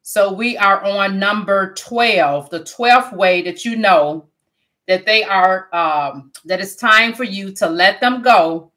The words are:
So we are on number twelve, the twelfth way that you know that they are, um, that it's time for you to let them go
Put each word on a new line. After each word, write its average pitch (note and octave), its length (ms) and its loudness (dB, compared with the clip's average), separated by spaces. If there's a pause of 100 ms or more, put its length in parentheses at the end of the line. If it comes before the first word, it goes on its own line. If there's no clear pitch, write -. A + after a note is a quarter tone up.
So G3+ 320 -2
we A3+ 240 -6
are G3 260 2
on G3 360 -2
number G3 560 -2
twelve, F3 720 0
the E3 160 -10
twelfth B3 480 2
way F#3 300 0
that E3+ 240 -8
you A#3 100 -4
know D#3+ 520 2 (600)
that F#3 160 -2
they G#3+ 200 2
are, F#3+ 500 0
um, D3 580 -4 (140)
that F#3 160 -4
it's F#3+ 120 -10
time A3 380 2
for B3 120 -6
you G3 280 -10
to F#3+ 160 -2
let F3 320 0
them B3 220 0
go E3 540 2